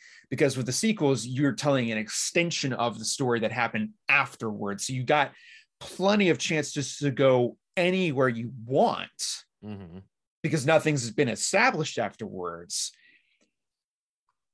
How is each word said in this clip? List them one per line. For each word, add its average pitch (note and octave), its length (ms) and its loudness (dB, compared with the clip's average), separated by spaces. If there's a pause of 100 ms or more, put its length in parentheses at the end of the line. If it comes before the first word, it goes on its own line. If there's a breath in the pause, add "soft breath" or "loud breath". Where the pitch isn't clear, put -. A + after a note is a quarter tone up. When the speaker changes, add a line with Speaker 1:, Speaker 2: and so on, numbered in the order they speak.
(300 loud breath)
Speaker 1:
because D3 260 2
with B2 120 -2
the C3 40 -4
sequels, C#3 540 2
you're C3 280 0
telling C3 380 0
an A2 60 -2
extension D3 760 -2
of A#2 260 -2
the A2 60 -10
story A#2+ 340 0
that A2 120 -2
happened A#2 380 -2 (180)
afterwards. G#2+ 800 -2
So C3 80 -6
you B2+ 100 -4
got C#3+ 280 2 (480 loud breath)
plenty G3 500 2
of D3 80 4
chances D3 600 -4
to C#3+ 120 0
go C3 480 4 (200)
anywhere E3+ 520 2
you A#2 240 -6 (120)
want - 800 -2 (200)
Speaker 2:
Mm-hmm. F#2+ 340 -12 (460)
Speaker 1:
because D3 220 0
nothing's D3 460 4
been C#3 160 2
established F#3 680 0
afterwards. F#2+ 960 -6 (1600 soft breath)